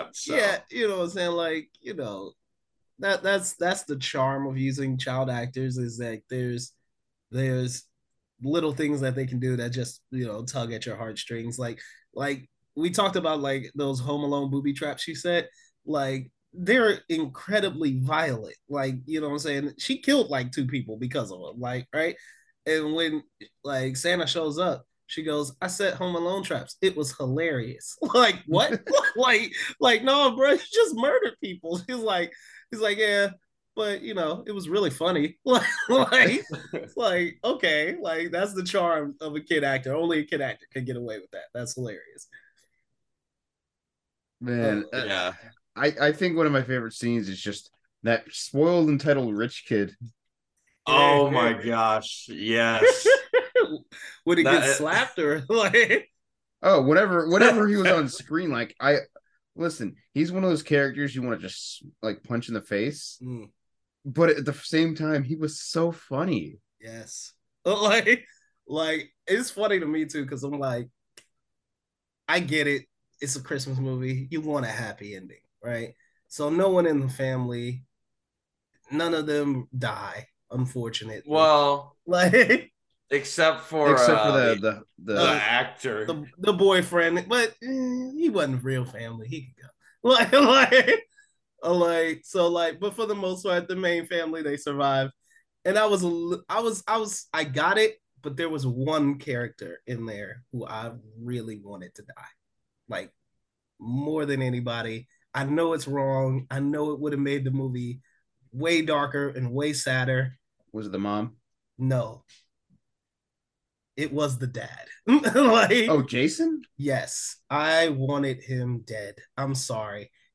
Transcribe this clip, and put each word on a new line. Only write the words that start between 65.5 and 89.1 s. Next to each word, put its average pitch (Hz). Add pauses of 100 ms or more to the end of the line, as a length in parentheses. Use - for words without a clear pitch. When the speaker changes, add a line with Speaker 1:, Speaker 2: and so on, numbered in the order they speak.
Speaker 3:
so 165
funny. 135 (220)
Speaker 2:
Yes. 113
<laughs> - (220)
Like, 214 (420)
like, 156 (160)
it's 220
funny 202
to 165
me 156
too, 147
'cause 135
I'm 143
like, 123 (1400)
I 170
get 151
it. 143 (360)
It's 139
a 139
Christmas 131
movie. 131
You 156
want 147
a 113
happy 104
ending, 92 (220)
right? 117 (340)
So 147
no 180
one 175
in 147
the 135
family, 127 (1080)
none 165
of 151
them 143 (100)
die, 104 (220)
unfortunately. 120
Speaker 1:
Well, 147
Speaker 2:
<laughs> -
Like, 185 (380)
Speaker 1:
except 156
for, 151
Speaker 3:
Except -
for -
Speaker 1:
uh, -
Speaker 3:
the, 120
Speaker 1:
the, 98
Speaker 3:
the, 107 (200)
the 104
Speaker 1:
the 101
Speaker 2:
uh, 110
Speaker 1:
actor. 123
Speaker 2:
the, 151 (140)
the 202
boyfriend, 180
but, 233 (120)
eh, 254
he 320
wasn't 135
real 127
family. 113